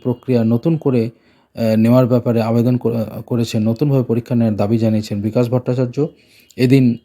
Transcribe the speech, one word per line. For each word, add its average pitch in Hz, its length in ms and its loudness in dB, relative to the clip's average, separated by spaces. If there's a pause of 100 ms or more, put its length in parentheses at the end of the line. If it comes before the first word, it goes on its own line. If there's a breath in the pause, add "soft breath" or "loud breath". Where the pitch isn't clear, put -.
প্রক্রিয়া 123 420 -2
নতুন 120 320 0
করে, 123 340 0 (440 soft breath)
আহ, 110 220 0
নেওয়ার 120 300 4
ব্যাপারে 117 360 0
আবেদন 117 340 0
ক-, 117 280 -2 (220)
করেছেন, 117 360 -2
নতুনভাবে 131 400 0
পরীক্ষা 120 320 -2
নেওয়ার 113 220 0
দাবি 104 220 0
জানিয়েছেন 107 420 -2
বিকাশ 110 300 -2
ভট্টাচার্য। 127 560 -2 (500 soft breath)
এদিন, 123 480 4